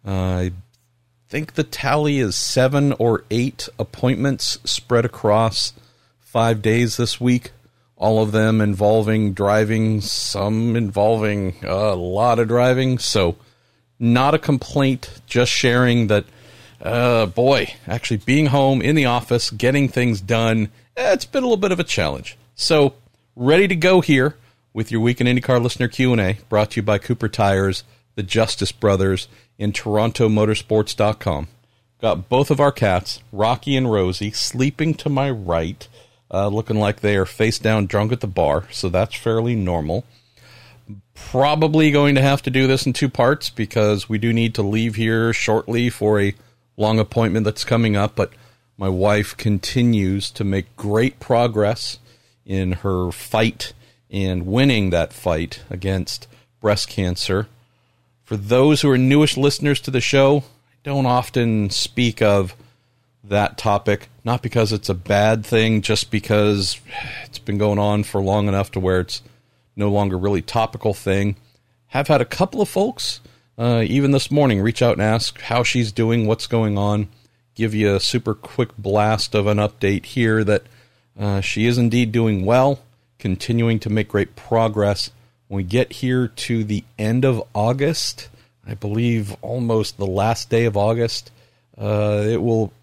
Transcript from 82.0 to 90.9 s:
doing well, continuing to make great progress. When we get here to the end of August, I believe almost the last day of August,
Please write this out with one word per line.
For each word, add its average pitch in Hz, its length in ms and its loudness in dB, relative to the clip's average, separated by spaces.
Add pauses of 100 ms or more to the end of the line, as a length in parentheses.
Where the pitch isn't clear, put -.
doing 110 320 0
well, 131 340 2 (380)
continuing 113 600 -2
to 110 100 -6
make 107 200 -2
great - 280 -2
progress. 104 760 0 (380)
When 98 80 -8
we 98 60 -2
get 107 300 -2
here 127 360 -2
to 113 340 -4
the 104 220 -4 (140)
end 117 260 0
of 123 180 2 (120)
August, 135 720 -2 (380)
I 104 80 -10
believe 107 640 -2
almost 113 560 -4
the 101 80 -6
last 98 460 -2
day 117 160 2
of 104 100 -2
August, 113 540 -2 (480)